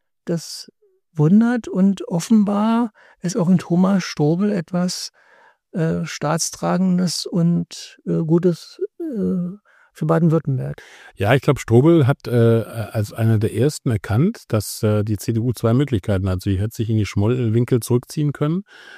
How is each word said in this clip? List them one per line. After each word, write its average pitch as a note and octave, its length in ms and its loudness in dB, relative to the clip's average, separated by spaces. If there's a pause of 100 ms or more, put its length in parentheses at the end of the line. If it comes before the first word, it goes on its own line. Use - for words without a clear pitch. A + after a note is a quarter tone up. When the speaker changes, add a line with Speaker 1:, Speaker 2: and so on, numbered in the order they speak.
(260)
Speaker 1:
das - 460 -8 (420)
wundert A3 540 4
und G3 400 0
offenbar G#3+ 840 0 (300)
ist F#3 160 -4
auch F3 120 0
in F#3 100 6
Thomas F#3 440 2
Strobel E3+ 480 0
etwas, F3+ 600 -4 (600)
äh, E3 340 -2
Staatstragendes F3 1200 -2
und, E3+ 800 -2
äh, E3+ 180 -2
Gutes, E3+ 580 0 (180)
äh, F#3+ 580 -4 (360)
für - 120 -6
Baden-Württemberg. D3+ 760 0 (360)
Speaker 2:
Ja, G#2 180 2
ich C3+ 80 4
glaub, C#3 180 2
Strobel D3 460 4
hat, C#3+ 220 -2
äh, A#2 340 4
als G#2+ 520 -6
einer A2+ 260 2
der G#2 160 -2
ersten C3 340 -2
erkannt, B2 600 -2
dass, - 340 -4
äh, G#2+ 200 0
die G#2+ 140 -4
C - 160 -4
D A2+ 60 -2
U A#2+ 140 -2
zwei A2+ 200 0
Möglichkeiten G#2+ 560 0
hat. F2+ 140 -4
Sie G2 160 -2
hätte G#2+ 160 -4
sich A2 160 -4
in A2 60 2
die G#2 100 0
Schmollwinkel A#2 720 0
zurückziehen C3 520 -2
können D#3+ 300 -2 (360)